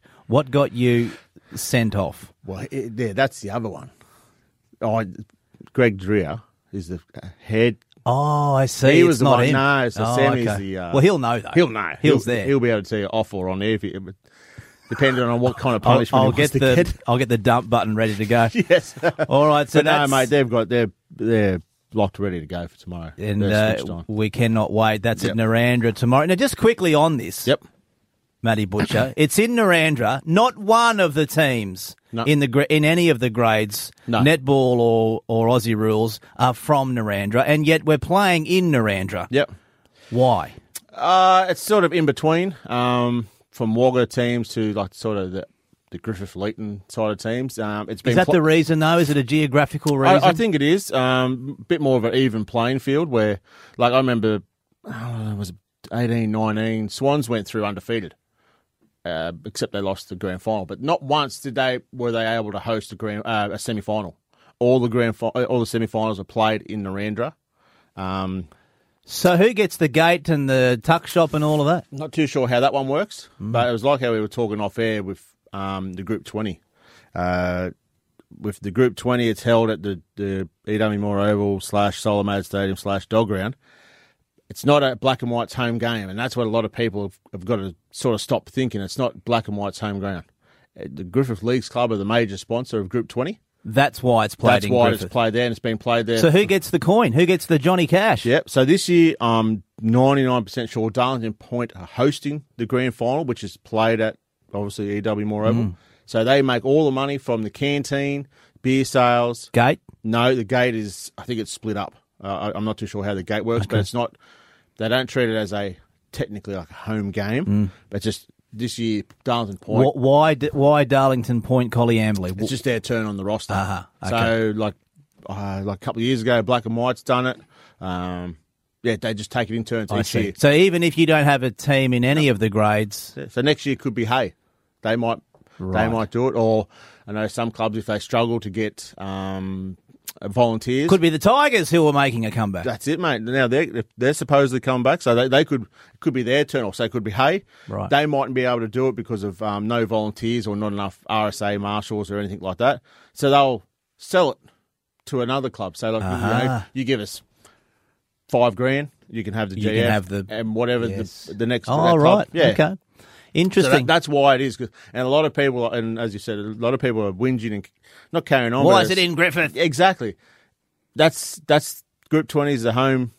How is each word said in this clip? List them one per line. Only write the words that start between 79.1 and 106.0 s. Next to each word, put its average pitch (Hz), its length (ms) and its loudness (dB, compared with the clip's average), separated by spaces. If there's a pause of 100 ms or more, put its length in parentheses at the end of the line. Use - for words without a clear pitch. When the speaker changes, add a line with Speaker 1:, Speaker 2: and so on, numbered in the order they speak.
Speaker 2:
it's 104 140 -4
held 113 260 2
at 101 140 -6
the, 98 180 -6 (140)
the 95 320 -6 (200)
E 107 100 -2
W 104 220 0
Moore 104 200 -2
Oval 101 400 0
slash 101 420 -2
Solomad 101 440 0
Stadium 98 320 -4
slash 98 300 -6
Dog 113 200 0
Ground. 104 280 -6 (920)
It's - 160 -12
not 143 180 4
a 131 120 0
Black 127 260 0
and 120 100 -4
White's 117 220 -4
home 117 240 -2
game, 113 320 -4
and 95 80 -10
that's 123 180 -6
what 120 120 0
a - 20 -2
lot 110 160 0
of - 60 -6
people 104 320 -4
have, 98 160 -10 (120)
have 90 140 -14
got 117 120 -2
to 95 180 -8 (160)
sort 123 240 -2
of 101 60 -6
stop - 280 -4
thinking. 120 320 -4
It's 95 160 -10
not - 280 -6
Black 117 220 -2
and 104 100 -6
White's 101 220 -6
home 101 200 -6
ground. 95 260 -6 (540)
Uh, - 120 -12
the 73 120 -12
Griffith 110 400 -2
Leagues 120 260 -2
Club 120 220 -2
are 107 60 -2
the 98 80 -4
major 107 320 0
sponsor 117 420 -6
of 92 100 -6
Group 117 180 -4
twenty. 151 320 -6 (260)
Speaker 1:
That's 127 380 0
why 117 220 4
it's 101 100 -8
played 113 200 4
Speaker 2:
That's 101 100 0
Speaker 1:
in 110 80 0
Speaker 2:
why 120 160 4
Speaker 1:
Griffith. 101 160 -2
Speaker 2:
it's 87 80 -12
played 113 200 0
there, 120 120 0
and 120 60 -2
it's 110 80 -8
been 113 180 -4
played 117 280 0
there 117 120 0
Speaker 1:
So 156 140 6
who 185 100 6
Speaker 2:
for 214 60 2
Speaker 1:
gets 160 240 0
the 165 80 2
coin? 190 340 2
Who 165 120 6
gets 175 200 0
the 165 120 2
Johnny 170 300 2
Cash? 190 380 2
Speaker 2:
Yep. 120 240 2
So 131 160 4
this 180 240 2
year, 170 320 6
I'm 113 420 2 (160)
ninety-nine 127 640 2
percent 107 260 -8
sure 110 200 -2
Darlington 120 440 -2
Point 120 420 -8
are 90 100 -16
hosting 143 580 -2 (140)
the 117 80 -4
grand 123 300 -2
final, 131 280 -2
which 123 200 -6
is 98 120 -12
played 110 460 0
at, 110 160 -2 (360)
obviously, 101 440 -6
E 104 40 -4
W 104 240 -2
Moore 107 200 -2
Oval. 113 180 2
Speaker 1:
Mm. 90 120 -4 (300)